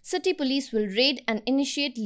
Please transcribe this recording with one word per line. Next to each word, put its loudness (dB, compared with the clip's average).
city 0
police 0
will 0
raid 2
and -2
initiate 0